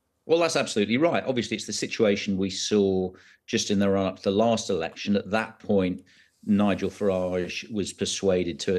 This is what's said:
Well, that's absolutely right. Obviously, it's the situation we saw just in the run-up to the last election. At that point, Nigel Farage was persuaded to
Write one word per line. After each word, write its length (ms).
Well, 140
that's 160
absolutely 400
right. 280
Obviously, 320
it's 100
the 60
situation 640
we 140
saw 640
just 240
in 80
the 100
run-up 300
to 60
the 80
last 380
election. 460
At 140
that 300
point, 420
Nigel 460
Farage 840
was 200
persuaded 680
to 180